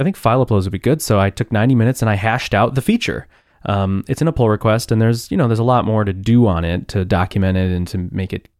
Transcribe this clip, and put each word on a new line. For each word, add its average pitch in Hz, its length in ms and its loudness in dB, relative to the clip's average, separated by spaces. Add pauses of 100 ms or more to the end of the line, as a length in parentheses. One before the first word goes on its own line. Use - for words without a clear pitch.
I - 20 0
think 190 140 -2
file 123 280 2
uploads 101 200 0
would 95 80 -4
be 95 80 -6
good." 151 200 0
So 104 200 2
I 98 100 2
took - 220 -6
ninety 117 240 2
minutes 117 260 2
and 110 80 2
I 101 60 0
hashed 110 380 -2
out 120 200 2
the 131 80 -2
feature. - 460 -2 (380)
Um, 98 420 -2
it's - 120 -4
in 156 60 2
a 160 60 0
pull 117 180 2
request, 110 400 0
and 113 100 2
there's, 117 300 0
you 196 60 -2
know, 151 100 2
there's 113 140 2
a 117 40 0
lot 123 200 2
more 107 200 0
to 98 80 -2
do 113 360 4
on 85 160 0
it 85 240 -4
to 98 160 -2
document 92 520 0
it 92 140 0
and 90 180 -2
to 90 220 -6
make 92 220 -6
it, - 160 -10 (120)